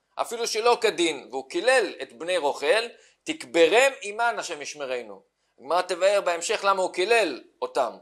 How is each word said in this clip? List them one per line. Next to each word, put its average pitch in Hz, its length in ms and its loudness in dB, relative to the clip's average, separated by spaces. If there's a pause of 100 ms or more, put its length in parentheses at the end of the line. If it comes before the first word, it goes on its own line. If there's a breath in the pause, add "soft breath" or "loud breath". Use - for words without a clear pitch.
(140)
אפילו 233 320 -6
שלא 233 340 2
כדין." 160 500 0
והוא 131 200 -10
קילל 208 520 2
את 131 100 -14
בני 170 260 -4
רוכל, 151 480 0 (380 soft breath)
"תקברם 165 680 4 (100)
עמן 214 360 -4
השם 156 240 -8
ישמרנו." 123 600 -10 (360)
הגמרא 156 240 -2
תבאר 190 380 2
בהמשך 180 440 -2
למה 190 180 4
הוא 180 120 -2
קילל 185 480 2 (200)
אותם, 120 400 -2